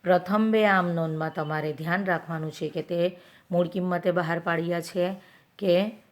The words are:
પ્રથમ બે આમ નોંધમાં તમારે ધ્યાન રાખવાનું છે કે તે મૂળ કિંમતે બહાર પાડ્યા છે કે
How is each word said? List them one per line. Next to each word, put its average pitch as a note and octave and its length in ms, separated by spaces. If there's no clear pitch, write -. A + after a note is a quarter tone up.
પ્રથમ F#3+ 480
બે A3 140
આમ F#3+ 220
નોંધમાં D#3+ 460
તમારે D#3 400
ધ્યાન E3+ 320
રાખવાનું D#3+ 460
છે D#3 180
કે D#3 120
તે F3 360
મૂળ F3 160
કિંમતે F3+ 440
બહાર E3+ 280
પાડ્યા E3+ 420
છે F3+ 340
કે F3+ 160